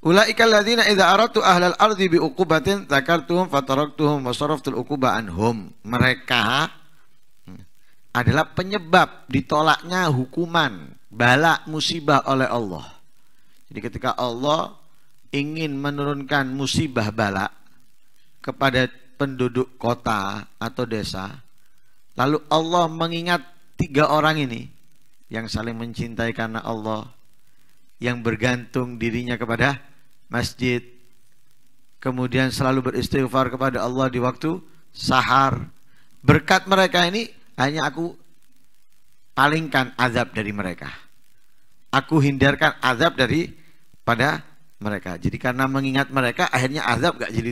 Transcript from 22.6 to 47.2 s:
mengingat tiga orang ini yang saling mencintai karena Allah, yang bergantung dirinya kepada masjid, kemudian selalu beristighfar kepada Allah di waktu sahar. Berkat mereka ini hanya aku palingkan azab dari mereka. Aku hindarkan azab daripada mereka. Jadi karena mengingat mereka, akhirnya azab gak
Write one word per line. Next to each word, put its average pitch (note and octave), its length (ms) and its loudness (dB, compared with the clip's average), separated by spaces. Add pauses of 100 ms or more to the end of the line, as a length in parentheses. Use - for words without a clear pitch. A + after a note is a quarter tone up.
mengingat E3+ 560 -2 (320)
tiga C#3+ 400 2
orang D#3 240 4
ini C3 320 -6 (560)
yang A2 240 -8
saling A2+ 240 -6
mencintai A#2 560 -6
karena A2+ 320 -4
Allah, A2 480 -6 (880)
yang A#2+ 240 -4
bergantung B2 720 -2
dirinya A#2+ 400 -4
kepada A#2 480 -2 (480)
masjid, A#2+ 560 -2 (1120)
kemudian B2+ 560 -2
selalu C3 400 0
beristighfar B2+ 560 0
kepada B2+ 320 -2
Allah B2+ 240 0
di B2 160 -2
waktu D#3 400 -4 (320)
sahar. C3 800 2 (500)
Berkat F3 460 4
mereka F3+ 340 4
ini G#3+ 240 -4 (300)
hanya C#3+ 320 0
aku E3 240 -8 (1200)
palingkan C#3+ 640 2
azab A#2+ 320 0
dari G#2 240 -6
mereka. F2+ 340 -8 (1000)
Aku C3+ 320 2
hindarkan C#3 600 2
azab C3 360 0
daripada C3 1200 -2 (420)
mereka. F#2+ 320 -6
Jadi F#2 240 -4
karena B2+ 240 -2
mengingat C3+ 480 -2
mereka, C3 400 0
akhirnya C3 320 -2
azab B2 320 0
gak A2+ 160 -8